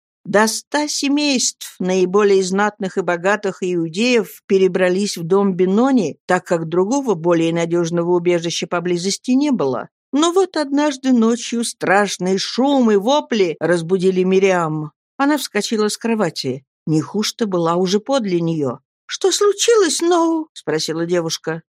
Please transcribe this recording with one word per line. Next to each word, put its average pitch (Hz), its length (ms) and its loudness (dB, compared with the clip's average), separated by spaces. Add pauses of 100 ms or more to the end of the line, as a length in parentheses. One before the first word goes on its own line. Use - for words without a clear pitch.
(240)
До 208 220 2
ста 285 420 -4
семейств 285 880 -2
наиболее 190 640 2
знатных 196 560 -2
и - 20 0
богатых 180 640 -2
иудеев 180 840 0
перебрались 190 720 2
в 175 60 -8
дом 190 320 2
Бенони, 190 720 2
так 180 180 0
как 165 240 -2
другого 208 460 0
более 165 400 2
надежного 170 560 0
убежища 175 560 0
поблизости 175 640 -4
не 277 220 2
было. 139 360 -2 (240)
Но 320 200 2
вот 370 260 0
однажды 277 540 0
ночью 233 520 0
страшный 190 720 0
шум 254 540 2
и 208 60 4
вопли 208 640 0
разбудили 180 640 0
Мириам. 180 680 0 (240)
Она 285 220 0
вскочила 208 500 -4
с 208 80 -6
кровати. 170 720 -4 (200)
Нехушта 170 600 -2
была 170 300 0
уже 185 220 0
подле 202 440 -2
нее. 151 380 -2 (260)
«Что - 260 -2
случилось, 403 720 2
Ноу?» 330 500 0
спросила 160 540 -4
девушка. 165 560 -4 (160)